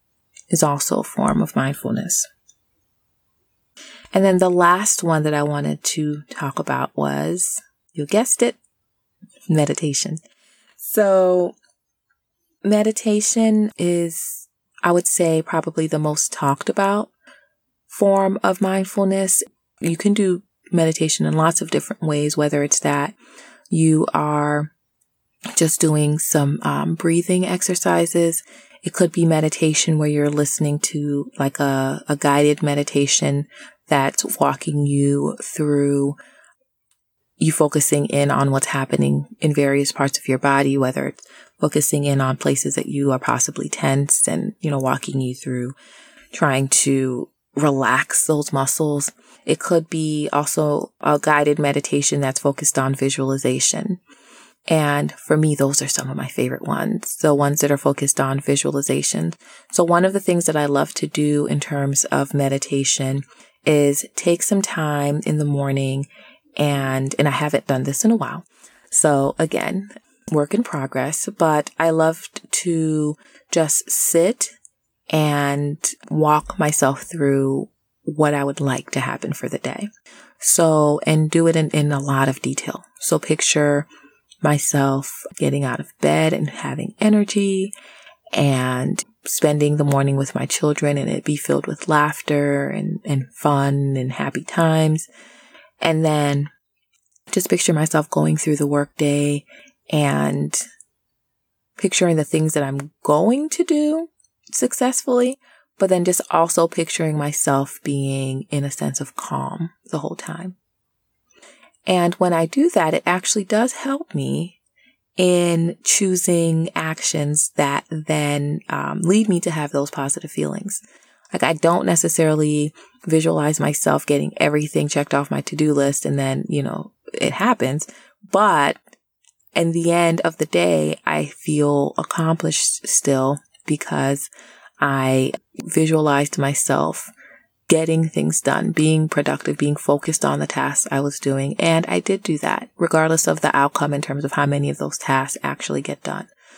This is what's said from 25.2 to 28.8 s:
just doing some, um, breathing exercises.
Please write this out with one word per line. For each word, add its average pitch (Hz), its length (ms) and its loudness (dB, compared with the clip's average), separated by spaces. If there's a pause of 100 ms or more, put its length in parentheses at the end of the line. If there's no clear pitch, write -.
just 160 260 4
doing 151 380 2
some, 147 420 0
um, 147 340 -2
breathing 175 500 0
exercises. 170 1000 0 (400)